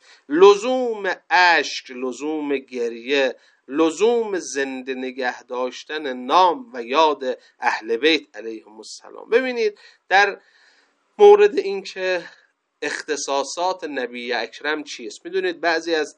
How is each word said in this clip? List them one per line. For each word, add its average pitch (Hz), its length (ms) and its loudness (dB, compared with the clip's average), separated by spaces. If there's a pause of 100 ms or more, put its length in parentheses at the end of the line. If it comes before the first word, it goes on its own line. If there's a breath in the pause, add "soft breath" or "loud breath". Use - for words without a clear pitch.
(300 soft breath)
لزوم 202 840 4 (140)
اشک، 165 640 2
لزوم 139 640 -4
گریه، 123 800 -2 (320 soft breath)
لزوم 180 720 0
زنده 135 540 -6
نگه 127 500 -6
داشتن 127 720 -8
نام 139 600 0
و 123 100 -8
یاد 131 560 0 (200 soft breath)
اهل 117 380 -4
بیت 131 400 -2
علیهم 110 400 -14
السلام. - 520 -18
ببینید 233 500 -2 (300 soft breath)
در 196 300 2 (800 soft breath)
مورد 208 400 8
اینکه 190 640 -4 (580 loud breath)
اختصاصات 147 1040 -4
نبی 123 500 -6
اکرم 139 500 -6
چیست، 120 420 -14
می‌دونید 175 360 -4
بعضی 165 340 -2
از 147 220 -4